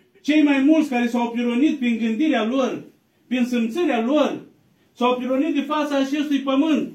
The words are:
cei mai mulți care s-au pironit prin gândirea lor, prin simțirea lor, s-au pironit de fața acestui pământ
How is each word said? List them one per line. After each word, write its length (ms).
cei 200
mai 180
mulți 280
care 180
s-au 240
pironit 480
prin 200
gândirea 460
lor, 400
prin 180
simțirea 580
lor, 400
s-au 240
pironit 380
de 60
fața 360
acestui 440
pământ 540